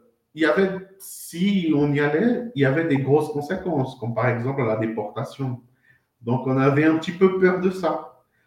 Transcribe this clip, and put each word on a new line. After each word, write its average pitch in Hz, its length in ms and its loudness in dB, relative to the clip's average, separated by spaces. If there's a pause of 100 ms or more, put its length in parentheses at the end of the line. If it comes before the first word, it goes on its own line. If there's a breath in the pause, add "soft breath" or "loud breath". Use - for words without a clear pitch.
(340)
il 156 80 -4
y 156 40 4
avait, 180 260 4 (260)
si 175 800 -2
on 147 180 2
y 143 60 0
allait, 170 560 0
il 139 80 0
y - 20 6
avait 151 200 2
des 143 120 0
grosses 147 340 2
conséquences, 151 680 -4
comme 117 160 -6
par 123 120 0
exemple 123 380 -2
la 107 120 -2
déportation. 113 840 -6 (600)
Donc, 120 240 -2
on 131 120 0
avait 139 260 4
un 160 140 4
petit 180 140 -6
peu 190 280 4
peur 180 200 4
de 185 100 0
ça. - 540 -6 (240)